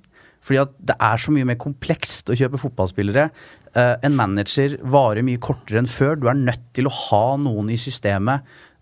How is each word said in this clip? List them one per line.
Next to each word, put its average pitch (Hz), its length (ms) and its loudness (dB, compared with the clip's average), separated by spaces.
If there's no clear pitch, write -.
Fordi 135 220 2
at 135 80 -4
det - 160 0
er 113 200 2
så - 120 -4
mye 143 140 2
mer 123 120 0
komplekst - 760 -4
å 120 60 0
kjøpe 135 220 0
fotballspillere. 104 720 0
Eh, 123 280 4
en 143 140 2
manager 113 680 0
varer 127 400 2
mye 127 160 0
kortere 113 400 -4
enn 123 80 0
før. 147 320 0
Du 127 100 0
er 131 60 2
nødt 123 380 -2
til 127 140 0
å 131 40 -2
ha 117 460 0
noen 110 340 -2
i 117 60 -2
systemet, 117 640 -2